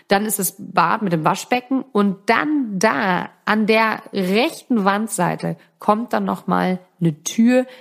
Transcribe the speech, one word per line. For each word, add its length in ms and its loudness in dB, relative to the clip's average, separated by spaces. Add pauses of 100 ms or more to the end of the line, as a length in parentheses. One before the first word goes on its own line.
dann 180 0
ist 140 -4
das 180 -4
Bad 440 0
mit 100 0
dem 120 0
Waschbecken 680 -2
und 240 2 (100)
dann 540 0
da 480 0 (160)
an 220 2
der 360 2 (100)
rechten 720 0
Wandseite 720 -2 (220)
kommt 340 0
dann 120 -2
nochmal 560 -2 (200)
eine 220 -2
Tür 440 2 (140)